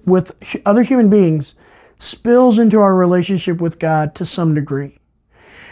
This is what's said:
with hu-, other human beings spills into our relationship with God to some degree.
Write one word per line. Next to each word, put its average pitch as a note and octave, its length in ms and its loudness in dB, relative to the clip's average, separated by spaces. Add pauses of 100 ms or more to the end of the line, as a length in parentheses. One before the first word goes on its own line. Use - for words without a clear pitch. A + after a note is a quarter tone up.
with F3+ 280 0 (180)
hu-, - 140 -10
other G#3 160 2
human A#3+ 260 2
beings E3+ 460 0 (420)
spills A#3+ 640 2
into A3 220 2
our G3 140 4
relationship F3+ 640 0
with E3+ 200 -6
God D#3 380 -4
to F3 100 -8
some D#3+ 280 -2
degree. C#3+ 440 -8 (720)